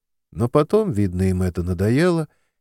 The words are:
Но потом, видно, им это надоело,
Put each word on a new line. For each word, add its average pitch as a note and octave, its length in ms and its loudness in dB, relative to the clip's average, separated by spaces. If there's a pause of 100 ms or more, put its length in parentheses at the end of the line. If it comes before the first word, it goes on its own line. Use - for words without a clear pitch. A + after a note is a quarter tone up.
(300)
Но A2 180 -4
потом, F3 440 2
видно, F#2+ 360 0
им F#2 140 0
это F2+ 200 -2
надоело, B2 640 0 (340)